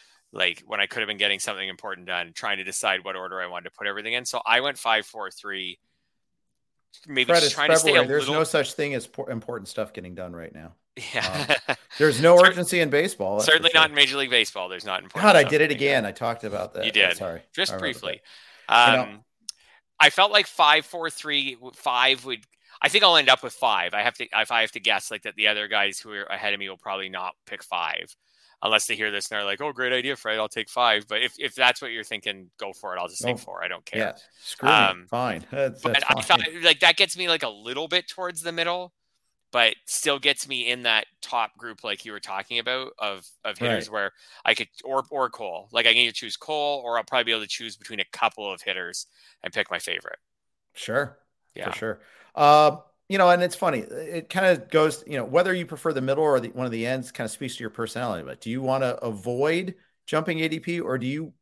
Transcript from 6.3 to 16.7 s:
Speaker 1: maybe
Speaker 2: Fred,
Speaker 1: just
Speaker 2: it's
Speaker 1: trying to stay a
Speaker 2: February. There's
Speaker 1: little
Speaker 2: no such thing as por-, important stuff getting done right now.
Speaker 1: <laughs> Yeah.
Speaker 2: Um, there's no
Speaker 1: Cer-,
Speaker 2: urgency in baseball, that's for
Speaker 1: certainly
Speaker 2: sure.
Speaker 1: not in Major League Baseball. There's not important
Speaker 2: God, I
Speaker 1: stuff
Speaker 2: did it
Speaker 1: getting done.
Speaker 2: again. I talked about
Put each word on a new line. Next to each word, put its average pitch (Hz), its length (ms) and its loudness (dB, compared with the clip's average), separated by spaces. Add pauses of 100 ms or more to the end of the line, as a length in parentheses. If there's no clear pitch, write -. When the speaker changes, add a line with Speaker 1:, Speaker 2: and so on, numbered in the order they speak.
Speaker 1:
maybe 131 180 0
Speaker 2:
Fred, 170 100 4
Speaker 1:
just 160 120 6
Speaker 2:
it's 135 60 0
Speaker 1:
trying 151 160 0
to 160 80 6
stay 185 140 4
a 170 100 8
Speaker 2:
February. 127 60 2
There's 143 140 2
Speaker 1:
little 139 200 -2
Speaker 2:
no - 40 4
such 147 280 0
thing 143 220 -4
as 117 100 -6
por-, - 240 -12
important 113 380 -8
stuff - 260 -8
getting 90 220 -14
done 90 180 -12
right 82 200 -14
now. 82 200 -18 (240)
Speaker 1:
<laughs> - 160 -12
Yeah. 120 420 0 (140)
Speaker 2:
Um, 131 60 0 (220)
there's 143 240 4
no 175 160 10
Speaker 1:
Cer-, 185 100 12
Speaker 2:
urgency 180 320 2
in 156 100 2
baseball, 127 480 0
that's 107 80 0
for 156 60 4
Speaker 1:
certainly 165 200 6
Speaker 2:
sure. 160 100 6
Speaker 1:
not 156 80 6
in 147 60 -8
Major 139 220 4
League 135 120 -2
Baseball. 104 400 0
There's 92 160 -12
not 95 180 -4
important 156 200 -6
Speaker 2:
God, 202 120 8
I 151 60 10
Speaker 1:
stuff - 100 2
Speaker 2:
did 151 100 4
it 156 60 4
Speaker 1:
getting 143 100 -2
done. 139 100 0
Speaker 2:
again. 131 180 2
I 101 80 -4
talked 117 320 -6
about 98 300 -6